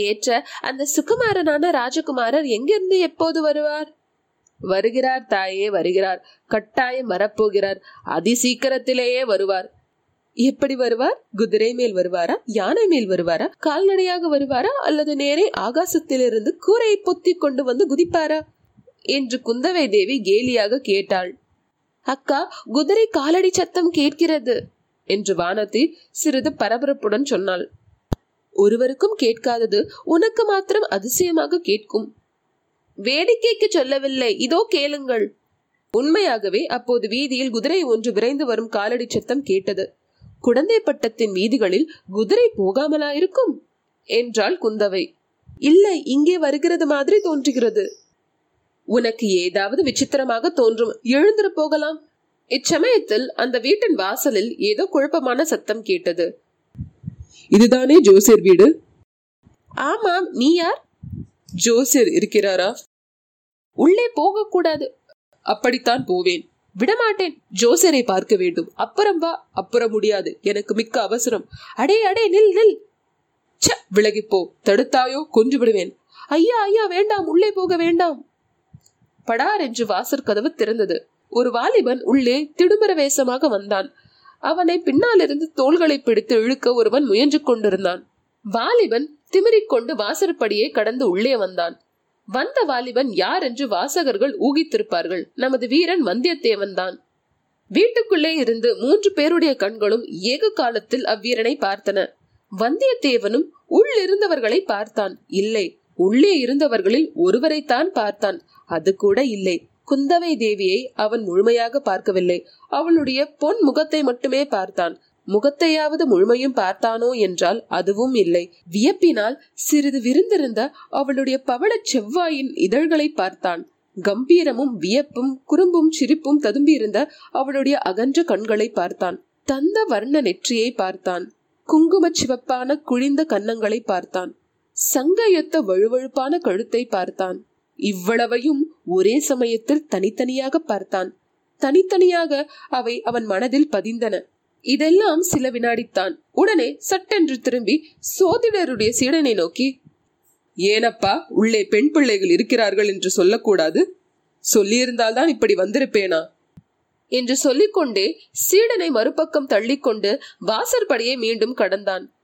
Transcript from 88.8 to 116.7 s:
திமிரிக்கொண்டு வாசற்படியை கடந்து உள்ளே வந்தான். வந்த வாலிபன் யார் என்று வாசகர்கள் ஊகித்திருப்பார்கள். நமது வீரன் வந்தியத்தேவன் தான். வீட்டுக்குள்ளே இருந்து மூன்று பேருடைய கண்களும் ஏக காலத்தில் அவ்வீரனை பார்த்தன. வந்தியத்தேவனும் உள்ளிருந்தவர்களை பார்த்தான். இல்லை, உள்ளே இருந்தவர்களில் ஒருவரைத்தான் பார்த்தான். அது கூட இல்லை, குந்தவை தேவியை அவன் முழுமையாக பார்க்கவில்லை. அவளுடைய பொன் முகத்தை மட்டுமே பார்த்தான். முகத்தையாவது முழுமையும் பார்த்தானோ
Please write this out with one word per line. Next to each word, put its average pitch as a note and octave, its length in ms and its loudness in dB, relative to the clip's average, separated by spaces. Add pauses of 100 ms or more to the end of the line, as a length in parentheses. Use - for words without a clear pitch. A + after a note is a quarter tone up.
திமிரிக்கொண்டு F#4+ 640 2
வாசற்படியை A3+ 760 -2
கடந்து A3+ 380 -2
உள்ளே A3+ 280 0
வந்தான். F3+ 440 -4 (460)
வந்த F#4+ 360 -2
வாலிபன் B3+ 500 -2
யார் G#3 300 0
என்று B3+ 260 -4
வாசகர்கள் A#3+ 680 -2
ஊகித்திருப்பார்கள். G#3 880 -2 (100)
நமது B3+ 340 -2
வீரன் E4 360 2
வந்தியத்தேவன் G#3+ 680 -2
தான். F#3 300 -8 (640)
வீட்டுக்குள்ளே E4+ 640 2
இருந்து A#3 420 0
மூன்று F#4+ 360 2
பேருடைய D#4+ 440 2
கண்களும் G#3+ 480 -2
ஏக B3+ 460 -2
காலத்தில் A#3+ 540 -4
அவ்வீரனை A3+ 540 -2
பார்த்தன. G3 500 -2 (500)
வந்தியத்தேவனும் C4+ 840 0 (260)
உள்ளிருந்தவர்களை F#4+ 920 2
பார்த்தான். G#3 640 -6
இல்லை, G3 520 -2 (160)
உள்ளே C4+ 440 4
இருந்தவர்களில் B3+ 760 0
ஒருவரைத்தான் D4 800 0
பார்த்தான். G#3 500 -4 (240)
அது E3+ 280 -2
கூட G3+ 300 0
இல்லை, F#3+ 420 -4 (240)
குந்தவை D#4 460 0
தேவியை G#3 580 -2
அவன் A3 280 -2
முழுமையாக A3+ 580 0
பார்க்கவில்லை. F#3 640 -2 (220)
அவளுடைய D4 580 0
பொன் D4+ 340 -2
முகத்தை D#4 420 2
மட்டுமே C4 420 0
பார்த்தான். F#3 560 -4 (260)
முகத்தையாவது D4+ 800 0
முழுமையும் A#3+ 520 2
பார்த்தானோ A3+ 540 -2